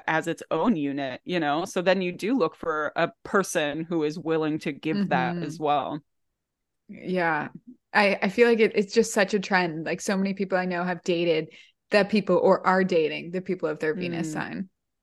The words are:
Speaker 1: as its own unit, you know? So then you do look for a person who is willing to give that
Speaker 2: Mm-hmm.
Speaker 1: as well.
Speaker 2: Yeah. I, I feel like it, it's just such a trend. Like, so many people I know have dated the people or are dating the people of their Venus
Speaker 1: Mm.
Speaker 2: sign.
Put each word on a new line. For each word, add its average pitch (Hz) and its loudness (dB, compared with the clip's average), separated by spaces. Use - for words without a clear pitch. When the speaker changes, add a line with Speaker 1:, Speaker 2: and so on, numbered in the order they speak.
Speaker 1:
as 160 0
its 165 -6
own 175 2
unit, 139 -6
you 175 -2
know? 151 0
So - -4
then 190 2
you 180 -2
do 208 -2
look 165 2
for 151 -4
a 170 0
person 160 0
who 165 -2
is 151 -2
willing 156 0
to 165 -4
give 170 -2
that 127 0
Speaker 2:
Mm-hmm. 170 -6
Speaker 1:
as 151 -8
well. 147 0
Speaker 2:
Yeah. 165 -2
I, 202 4
I 202 0
feel 233 4
like 233 4
it, 214 4
it's 202 0
just 220 2
such 202 2
a 208 2
trend. 175 0
Like, 170 -4
so 202 -2
many 196 0
people 190 -2
I 180 0
know 180 -2
have 180 -4
dated 170 0
the 208 4
people 196 2
or 185 4
are 185 4
dating 156 0
the 185 -6
people 185 -4
of 151 -4
their 156 -2
Venus 170 -4
Speaker 1:
Mm. 156 -6
Speaker 2:
sign. 185 -8